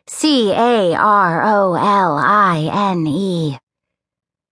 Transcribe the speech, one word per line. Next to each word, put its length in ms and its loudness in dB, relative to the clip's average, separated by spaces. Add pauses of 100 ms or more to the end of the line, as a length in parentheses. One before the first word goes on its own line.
C 420 0
A 440 0
R 480 2
O 320 0
L 440 0
I 540 0
N 340 -2
E. 520 -4 (920)